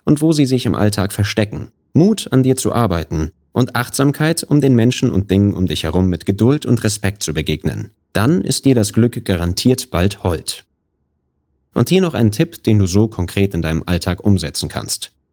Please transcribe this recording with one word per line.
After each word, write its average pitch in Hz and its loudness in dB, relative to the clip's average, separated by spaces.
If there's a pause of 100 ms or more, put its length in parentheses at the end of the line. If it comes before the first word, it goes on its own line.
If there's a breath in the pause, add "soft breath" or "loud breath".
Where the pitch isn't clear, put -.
und 147 2
wo 160 2
sie 147 2
sich 127 -2
im 98 0
Alltag 101 0
verstecken. - -2 (260)
Mut, 196 2
an 131 4
dir 131 2
zu - -2
arbeiten. 85 -2 (200)
Und - -2
Achtsamkeit, 143 -2
um 147 2
den 135 4
Menschen 120 2
und 98 -2
Dingen 101 2
um 90 -2
dich 76 -4
herum 90 0
mit 87 -4
Geduld 113 2
und 117 0
Respekt 104 -4
zu 78 -6
begegnen. 78 -4 (220)
Dann 139 2
ist - -4
dir 135 4
das 101 2
Glück 120 0
garantiert 90 0
bald 92 -2
hold. - -6 (1080)
Und - 0
hier 185 4
noch 165 0
ein 117 2
Tipp, - -4
den 107 4
du 95 2
so 101 2
konkret 98 -2
in 85 -2
deinem 80 -2
Alltag 87 -2
umsetzen 78 0
kannst. - -10 (220)